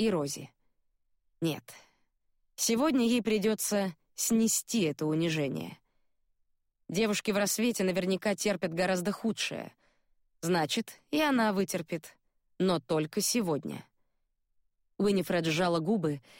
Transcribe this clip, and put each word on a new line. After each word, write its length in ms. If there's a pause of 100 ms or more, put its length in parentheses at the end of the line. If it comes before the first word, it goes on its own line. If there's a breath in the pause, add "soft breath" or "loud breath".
и 80
Рози. 420 (920)
Нет, 320 (840)
сегодня 500
ей 140
придется 760 (200)
снести 680
это 200
унижение. 720 (1120)
Девушки 440
в 40
Рассвете 480
наверняка 500
терпят 380
гораздо 400
худшее. 640 (640)
Значит, 720
и 100
она 320
вытерпит, 640 (420)
но 220
только 400
сегодня. 680 (1120)
Уинифред 480
сжала 360
губы 420 (180 loud breath)